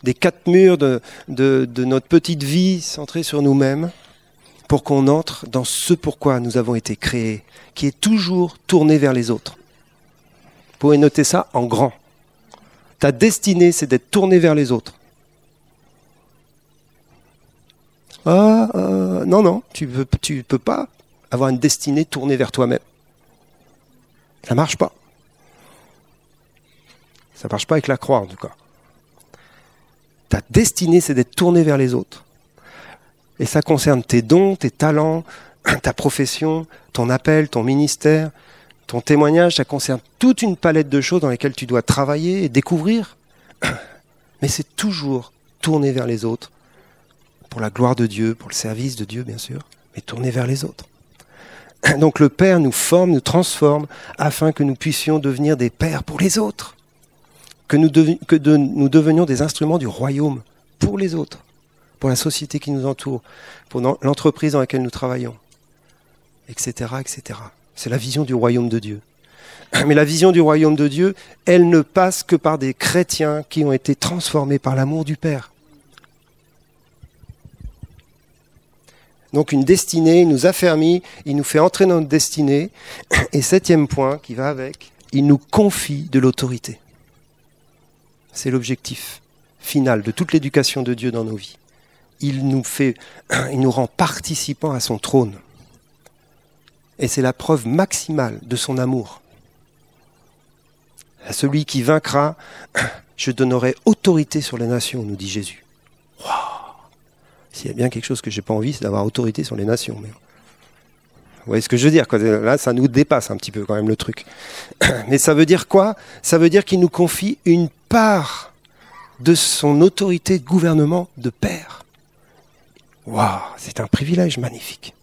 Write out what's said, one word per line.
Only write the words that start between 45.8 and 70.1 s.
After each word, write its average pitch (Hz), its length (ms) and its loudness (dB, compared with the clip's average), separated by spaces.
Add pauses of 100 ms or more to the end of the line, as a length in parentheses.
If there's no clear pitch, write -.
vers 123 140 -2
les 117 200 -4
autres, 113 260 -6 (1000)
pour 117 120 -10
la 107 80 -4
gloire 123 260 0
de 117 100 0
Dieu, 110 300 -4
pour 107 140 -18
le - 40 -14
service 117 420 -8
de 107 100 -10
Dieu, 110 180 -12
bien 113 140 -12
sûr, 131 240 -14 (340)
mais - 60 -12
tourné 123 300 -6
vers 123 160 -4
les 135 180 -4
autres. - 200 -16 (960)
<clears throat> 151 140 2
Donc 156 220 2
le 147 100 6
Père 185 300 4
nous 135 120 2
forme, 180 400 2
nous 135 100 2
transforme, 151 640 0 (300)
afin 151 340 0
que 147 120 -2
nous 139 120 0
puissions 156 440 -2
devenir 139 380 0
des 123 120 0
pères 156 340 -6
pour 151 160 -10
les 185 180 0
autres. - 380 -6 (920)
Que 147 100 2
nous 156 120 6
devi-, 156 380 4
que 170 80 4
de-, 151 220 4
nous 139 320 2
devenions 160 360 4
des 135 160 -2
instruments 156 360 -2
du 135 100 -4
royaume 135 540 -4 (380)
pour 202 180 -2
les 185 180 -2
autres, 151 240 -8 (600)
pour 135 100 -2
la 127 60 2
société 147 440 -6
qui - 120 -8
nous 135 140 -4
entoure, 135 360 -6 (480)
pour 123 120 -6
dans-, 131 200 0
l'entreprise 143 520 0
dans 147 60 2
laquelle 131 240 -2
nous 123 60 -6
travaillons, 123 460 -8 (1120)
et 120 80 -20
cetera, 123 440 -8
et 131 60 -12
cetera. 110 440 -16 (240)
C'est - 140 -12
la 123 80 -2
vision 131 260 -4
du 127 100 -4
royaume 120 360 2
de 113 100 -2
Dieu. 104 220 -10 (720)
<clears throat> - 120 0
Mais 147 100 4
la 151 100 6
vision 165 260 4